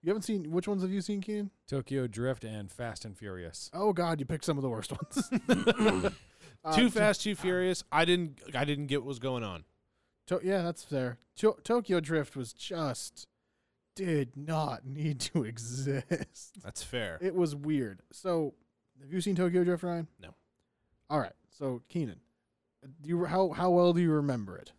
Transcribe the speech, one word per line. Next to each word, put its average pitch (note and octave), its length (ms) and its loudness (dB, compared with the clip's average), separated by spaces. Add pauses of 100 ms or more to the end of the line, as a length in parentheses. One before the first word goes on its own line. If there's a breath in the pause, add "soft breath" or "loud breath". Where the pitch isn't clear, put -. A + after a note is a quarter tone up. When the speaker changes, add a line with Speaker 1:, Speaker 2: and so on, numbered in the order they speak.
Speaker 1:
You D#3+ 60 -2
haven't G#3 140 0
seen, F3+ 280 -2
which F3 160 0
ones G3+ 160 0
have F#3 80 0
you G3 100 0
seen, G3+ 200 -2
Keenan? G#3 300 -6 (160)
Speaker 2:
Tokyo C3+ 400 -2
Drift A#2+ 360 -2
and G#2+ 280 -8
Fast A#2 340 -8
and G#2 120 -12
Furious. F2+ 560 -10
Speaker 1:
Oh G3+ 200 2
God, E3+ 260 0
you C#3+ 60 -4
picked D#3 200 -6
some D3+ 120 0
of C#3 60 -2
the C3+ 60 0
worst A2 220 -4
ones. G#3 1200 2
<laughs> - 80 -20 (420 loud breath)
Uh, D#3+ 100 2
Speaker 3:
Too A3+ 100 8
Speaker 1:
to- A#3+ 60 6
Speaker 3:
Fast, G#3+ 300 4
Too G#3 140 -2
Furious. F3+ 560 0
I D#3 120 6
didn't, E3+ 360 2 (140)
I B2+ 120 2
didn't C#3+ 220 -2
get C#3 140 0
what A#2 60 -8
was C3+ 120 -6
going B2 240 -2
on. F2 200 -6 (640)
Speaker 1:
To-, F3+ 180 -2
yeah, F#3 200 2
that's E3+ 200 -4
fair. B2+ 340 -4 (200)
To-, G#3+ 260 4
Tokyo G#3 380 2
Drift D3+ 340 -2
was B2+ 160 -6
just, - 760 -6 (680)
did D3+ 400 0
not D3 500 -4
need C#3+ 360 -4
to - 220 0
<laughs> - 20 -2
exist. B2+ 1160 -6
Speaker 3:
That's - 200 -10
fair. G#2 380 -6
Speaker 1:
It F3+ 140 -2
was E3 200 2
weird. C#3+ 460 -2 (100)
So, E3 440 -2 (460)
have C#3 120 -14
you F3+ 80 0
seen F#3+ 140 2
Tokyo F3+ 280 4
Drift, F3 200 2
Ryan? E3+ 240 -2 (120)
Speaker 3:
No. E2 140 -20 (760)
Speaker 1:
All D3 100 2
right. A#2 120 -2 (200)
So, C3 380 -6
Keenan, C#3+ 300 -4 (800)
do C#3+ 80 -14
you, F3 160 2
how, F3+ 260 2
how F3+ 180 2
well F3 240 8
do E3+ 80 4
you E3+ 100 6
remember B2+ 460 0
it? - 220 -18